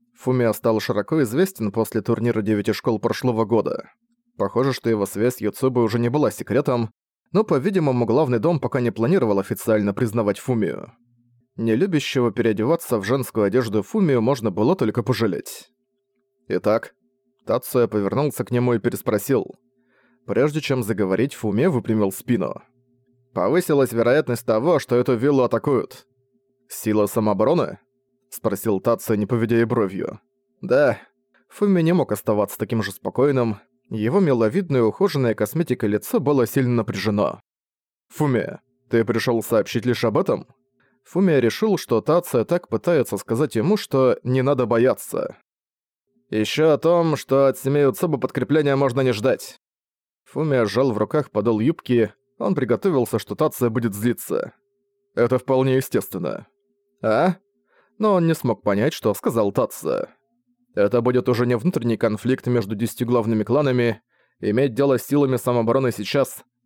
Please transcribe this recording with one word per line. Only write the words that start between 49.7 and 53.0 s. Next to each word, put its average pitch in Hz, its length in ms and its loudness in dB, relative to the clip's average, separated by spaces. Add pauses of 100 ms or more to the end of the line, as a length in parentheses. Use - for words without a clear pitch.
Фумия 143 420 0
сжал 120 260 2
в 104 60 -2
руках 123 320 -2
подол 107 300 0
юбки, 120 520 0 (280)
он 196 160 -2
приготовился, 123 640 0